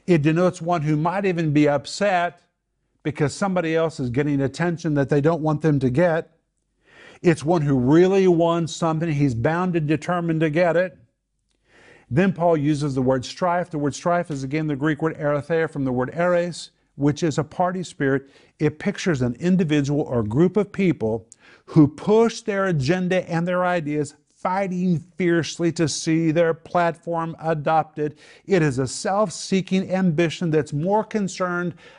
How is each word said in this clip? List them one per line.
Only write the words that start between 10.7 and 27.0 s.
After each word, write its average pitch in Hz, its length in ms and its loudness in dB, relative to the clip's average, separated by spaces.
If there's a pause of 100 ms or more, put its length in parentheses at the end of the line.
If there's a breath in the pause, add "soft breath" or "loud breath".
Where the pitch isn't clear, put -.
it. 180 220 -2 (1120 soft breath)
Then 180 220 2
Paul 165 260 2
uses 143 380 0
the 135 60 0
word 131 240 0
strife. 175 440 -2
The 156 100 -6
word 143 160 -2
strife 175 340 -2
is, 139 140 -8
again, 151 240 -4
the 147 80 -2
Greek 147 260 -2
word 160 160 -2
eretheia 151 520 -2
from 143 140 -6
the 131 80 -2
word 127 220 -2
eres, 175 560 -2 (260)
which 143 280 0
is 156 140 0
a 156 60 0
party 180 380 -2
spirit. 135 480 -2 (300 loud breath)
It 151 180 0
pictures 185 440 -2
an 123 140 0
individual 151 640 0
or 123 200 -2
group 139 340 2
of 202 160 0
people 117 560 -2 (400 loud breath)
who 151 200 6
push 226 540 0
their 196 260 -2
agenda 180 640 0
and 170 180 -2
their 180 180 0
ideas, 151 500 -2 (120)
fighting 185 720 -2
fiercely 170 720 -2
to 165 160 0
see 160 420 0
their 165 240 2
platform 165 840 -4